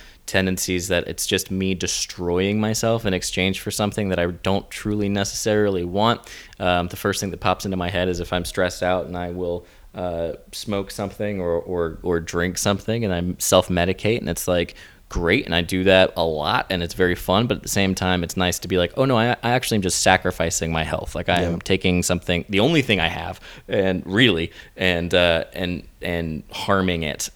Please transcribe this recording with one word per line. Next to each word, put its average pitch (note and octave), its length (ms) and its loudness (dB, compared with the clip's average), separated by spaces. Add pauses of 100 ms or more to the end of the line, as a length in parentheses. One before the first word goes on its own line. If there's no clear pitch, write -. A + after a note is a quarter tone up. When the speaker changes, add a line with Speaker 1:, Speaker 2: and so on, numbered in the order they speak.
(260)
Speaker 1:
tendencies F#2 600 0
that F2 200 0
it's - 180 -6
just - 240 -2
me F#2+ 240 0
destroying F2+ 840 -2
myself A2 460 0
in F#2+ 80 2
exchange F#2 460 -2
for G#2 100 -6
something G#2 400 -2
that F2+ 80 0
I F2 80 2
don't F#2 440 -2
truly G#2 380 -4
necessarily G2+ 760 0
want. G#2 360 2 (380)
Um, F2+ 300 2
the - 80 -10
first G2 240 0
thing G2 100 -4
that E2+ 100 -8
pops - 240 0
into F#2+ 120 -2
my F2 140 -2
head F#2 180 0
is F2 120 -2
if E2+ 120 -4
I'm F2 120 0
stressed F2+ 380 -2
out F2+ 240 0
and F2+ 100 -8
I F2 140 -6
will, F2 340 -4 (300)
uh, E2+ 380 -4 (200)
smoke G2 380 -6
something G2+ 500 -6
or, F2 120 -2
or, E2+ 500 -2
or E2+ 180 2
drink F2 380 -2
something A2 460 0
and F#2+ 100 0
I F2 240 -2
self-medicate, F#2 800 2
and - 100 -6
it's E2+ 200 -4
like, F2 260 0 (360)
great, E2 340 2
and E2+ 100 -4
I E2+ 60 4
do F#2 240 0
that F#2 320 8
a E2 80 2
lot, E2 460 0
and F2+ 120 0
it's E2+ 120 -6
very F2+ 200 4
fun, G2+ 320 2
but A2 120 0
at - 40 -12
the - 60 -10
same F#2+ 260 2
time, F2+ 300 0
it's - 120 -8
nice F2+ 240 0
to - 60 -12
be F#2 120 0
like, F2 180 0
"Oh C3+ 80 2
no, C3 120 4
I, A#2 280 2
I A#2 60 0
actually A#2+ 260 0
am G2 60 2
just F#2 180 0
sacrificing F2 720 2
my D#2+ 100 0
health. - 320 -4
Like, F2 140 -4
I F2 140 2
Speaker 2:
Yeah. F2 80 0
Speaker 1:
am E2+ 100 -4
taking F2+ 420 2
something, F2 460 0
the G2 100 0
only C#3+ 240 4
thing G#2+ 160 2
I E2+ 80 2
have, E2+ 320 -6 (300)
and F#2+ 380 2
really, F#2+ 440 4 (260)
and, F2 380 0
uh, E2+ 380 4
and, F2+ 340 -6 (160)
and E2 480 -4
harming F#2 540 0
it, - 320 -4